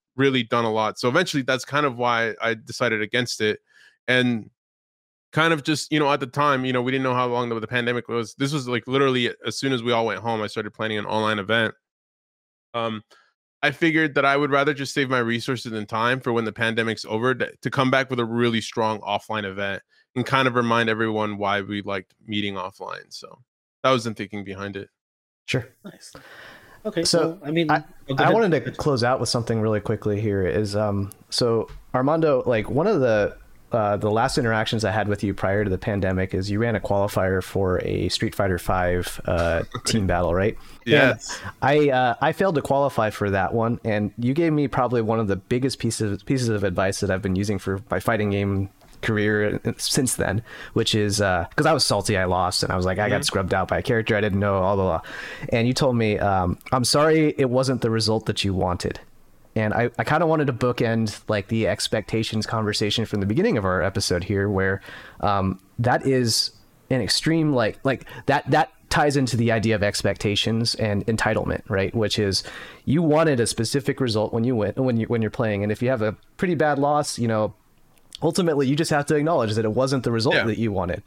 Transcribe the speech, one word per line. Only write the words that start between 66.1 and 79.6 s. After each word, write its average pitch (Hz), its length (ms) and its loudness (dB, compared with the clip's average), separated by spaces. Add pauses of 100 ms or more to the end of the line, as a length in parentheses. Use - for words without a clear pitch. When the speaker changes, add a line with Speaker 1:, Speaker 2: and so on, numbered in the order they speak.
Speaker 2:
an 131 120 0
extreme, 156 520 2
like, 113 300 2
like, 131 220 -2 (200)
that, 139 240 2
that 151 220 4 (180)
ties 147 260 4
into 127 220 2
the 117 140 4
idea 110 240 4
of 98 80 0
expectations 107 920 0
and 101 300 0
entitlement, 107 640 0
right? 98 240 0
Which 107 240 0
is 98 260 0 (420)
you 156 180 2
wanted 151 360 4
a 113 60 2
specific 131 560 -2
result 110 320 0
when 113 100 0
you 127 120 0
went, 101 220 0
when 127 200 0
you, 110 100 0
when 117 140 0
you're 107 100 -2
playing. 107 320 0
And 104 80 0
if 107 120 -6
you 123 60 0
have 127 120 0
a 107 140 0 (220)
pretty 180 180 0
bad 143 240 2
loss, 143 400 0
you 120 80 0
know, 107 260 0 (680)
ultimately 156 460 2
you 139 80 2
just 156 160 0
have 147 140 2
to 156 100 2
acknowledge 147 400 2
that 110 100 0